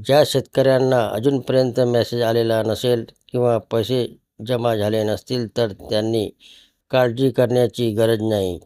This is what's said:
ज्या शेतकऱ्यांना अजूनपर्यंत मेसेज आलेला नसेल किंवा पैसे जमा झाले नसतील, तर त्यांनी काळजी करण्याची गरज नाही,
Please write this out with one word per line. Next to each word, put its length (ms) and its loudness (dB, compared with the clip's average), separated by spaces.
ज्या 200 4
शेतकऱ्यांना 840 2
अजूनपर्यंत 720 0
मेसेज 420 0
आलेला 420 0
नसेल 420 -2
किंवा 260 2
पैसे 580 -4
जमा 280 0
झाले 280 0
नसतील, 540 -4
तर 140 0
त्यांनी 580 -2
काळजी 400 2
करण्याची 600 0
गरज 300 2
नाही, 440 -2